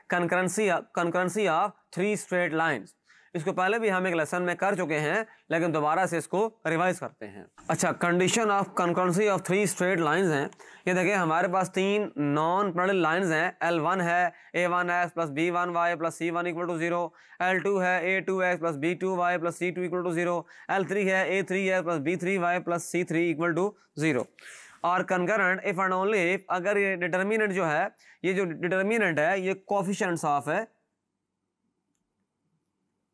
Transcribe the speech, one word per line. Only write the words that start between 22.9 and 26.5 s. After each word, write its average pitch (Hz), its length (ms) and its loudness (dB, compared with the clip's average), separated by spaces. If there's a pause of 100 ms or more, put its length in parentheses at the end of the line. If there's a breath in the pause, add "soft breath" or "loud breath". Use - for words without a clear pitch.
थ्री 170 260 0
इक्वल 165 240 0
टू 196 200 0 (240 soft breath)
ज़ीरो। 143 260 0 (600 loud breath)
और 180 260 2
concurrent 185 580 2
if 180 140 0
and 185 120 2
only 196 240 2 (140)
if, 190 180 -2